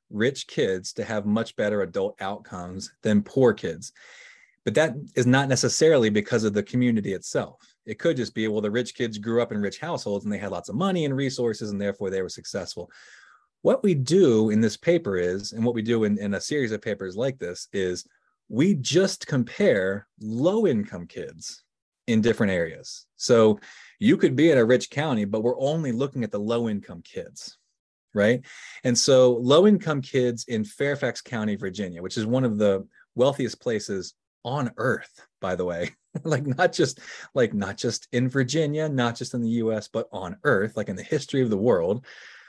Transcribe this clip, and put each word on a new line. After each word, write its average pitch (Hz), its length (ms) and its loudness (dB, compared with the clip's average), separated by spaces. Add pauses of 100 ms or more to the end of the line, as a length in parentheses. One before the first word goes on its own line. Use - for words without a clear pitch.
rich 120 380 -2
kids 95 480 -2
to 110 100 -6
have 104 220 -4
much 110 300 -2
better 104 260 0
adult 92 380 -4
outcomes 95 720 -10 (100)
than 104 200 4
poor 123 300 4
kids. 87 400 -6 (720)
But 107 100 -2
that 147 200 2 (220)
is 123 100 2
not 135 220 4
necessarily 131 600 4
because 107 340 0
of 107 80 0
the 101 100 0
community 110 520 0
itself. - 440 -6 (280)
It 110 120 -10
could 127 180 0
just 117 180 -6
be, 110 120 -2
well, 107 140 0
the 104 100 -2
rich 120 240 -4
kids 113 220 -6
grew 113 240 -2
up 117 120 -2
in 107 60 -4
rich 101 220 -4
households 123 440 -6
and 104 80 -4
they 98 60 -6
had 98 120 -6
lots 87 180 -8
of 98 60 -10
money 175 320 0
and 139 100 -2
resources, 120 540 -4
and 101 100 -6
therefore 101 300 -4
they 95 100 -4
were 92 80 -6
successful. 87 600 -12 (720)
What 220 200 2
we 196 120 4
do 131 560 4
in 107 100 2
this 110 160 0
paper 104 400 0
is, 90 360 -2
and 113 120 -4
what 120 100 0
we 113 80 -2
do 110 220 2
in, 104 140 0
in 101 160 -4
a 92 60 -4
series 135 320 -4
of 104 100 -8
papers 95 340 -6
like 131 220 -4
this, 87 340 -10
is 92 340 -4 (420)
we 156 260 2
just 160 520 0
compare 110 800 0 (140)
low-income 117 840 0
kids 82 580 -14 (420)
in 113 140 2
different 107 320 2
areas. 82 540 -6 (100)
So 110 420 6 (400)
you 120 200 4
could 135 180 4
be 160 140 6
in 139 80 6
a 117 60 6
rich 120 260 2
county, 139 340 -2
but 107 180 -4
we're 120 180 0
only 147 300 0
looking 131 320 -2
at 104 100 -6
the 104 60 -4
low-income 104 640 -2
kids, - 540 -14 (580)
right? 110 300 2 (400)
And 123 120 2
so 127 400 6
low-income 151 640 4
kids 123 460 -2
in 110 160 -2
Fairfax 139 580 -4
County, 107 340 -4
Virginia, 92 460 -8
which 95 160 -6
is 107 80 -2
one 127 180 0
of 107 140 0
the 98 280 2 (280)
wealthiest 127 440 0
places 101 560 -6 (280)
on 135 360 -4
earth, - 480 -4 (160)
by 92 120 -2
the 90 120 -2
way, 87 240 -4 (180)
<laughs> - 160 -12
like, 147 220 -2
not 175 260 0
just, 147 260 0 (360)
like, 117 180 2
not 101 240 -4
just - 360 -6
in 123 140 0
Virginia, 147 600 0
not 120 260 0
just 120 200 -10
in 120 80 -2
the 113 80 0
U 113 200 0
S, 107 160 -4
but 113 260 -6
on 95 220 -8 (100)
earth, 107 340 2
like, 104 100 -4
in 95 80 -6
the 95 60 -12
history 139 400 -2
of 120 80 2
the 104 80 0
world. 104 480 2 (420)